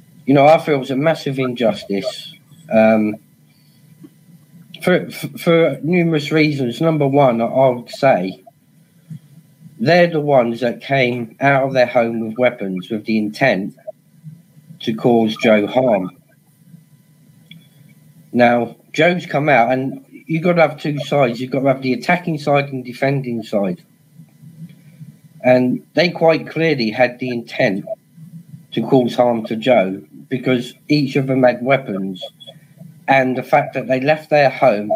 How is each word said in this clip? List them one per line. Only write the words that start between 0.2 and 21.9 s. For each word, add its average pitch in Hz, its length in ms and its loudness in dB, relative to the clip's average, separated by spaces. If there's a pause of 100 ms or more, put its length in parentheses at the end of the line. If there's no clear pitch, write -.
You 135 80 0
know, 143 120 6
I 156 140 8
feel 147 220 -2
it's 127 80 -10
a 135 60 -2
massive 143 440 -2
injustice, 110 920 -4 (380)
um, 110 440 2 (1700)
for, 175 260 0
for, - 180 -12 (100)
for 165 460 2
numerous 165 480 0
reasons. 143 500 0
Number 156 260 2
one, 135 340 4
I, 113 40 0
I 131 240 2
would 120 200 -6
say 95 540 0 (1400)
they're 170 280 4
the 156 140 -2
ones 123 400 2
that 117 200 -4
came 123 580 -2
out 135 240 2
of 135 100 -2
their 123 140 4
home 117 320 0
with 110 180 -6
weapons 101 520 -2
with 110 160 -6
the 110 120 -2
intent 104 580 -2 (1080)
to 113 120 -4
cause 113 440 2
Joe 107 300 2
harm. 104 480 -2 (2250)
Now, 120 440 2 (180)
Joe's 175 320 0
come 151 240 -2
out, 120 220 4
and 131 340 -4 (240)
you've 160 140 -2
got 175 100 2
to 170 80 4
have 143 180 0
two 147 200 -4
sides. 135 420 0
You've 127 100 -8
got 139 100 -2
to 135 60 0
have 131 140 0
the 131 100 -2